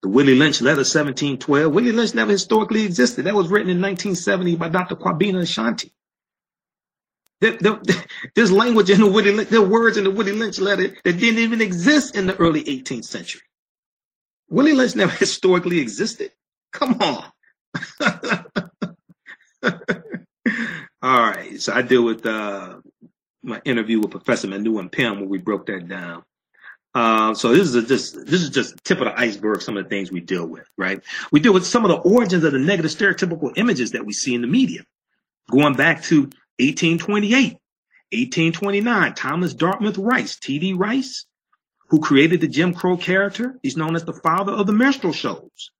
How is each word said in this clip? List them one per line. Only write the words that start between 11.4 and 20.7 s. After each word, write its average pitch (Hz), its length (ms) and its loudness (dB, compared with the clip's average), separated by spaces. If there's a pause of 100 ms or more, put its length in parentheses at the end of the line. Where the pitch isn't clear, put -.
even 233 200 0
exist 208 560 2
in 196 100 -2
the 185 120 -2
early 160 320 2
eighteenth 131 340 -8
century. - 380 -14 (1080)
Willie 269 220 4
Lynch 254 240 2
never 196 160 2
<laughs> - 140 -2
historically 180 540 0
existed. 135 520 -6 (400)
Come - 300 -2
on. 143 240 -2 (720)
<laughs> - 460 -4 (2500)